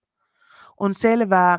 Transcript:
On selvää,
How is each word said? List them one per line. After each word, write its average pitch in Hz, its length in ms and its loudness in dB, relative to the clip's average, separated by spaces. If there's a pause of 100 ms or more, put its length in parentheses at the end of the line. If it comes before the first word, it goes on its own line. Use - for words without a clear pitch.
(800)
On 196 140 -2
selvää, 190 640 0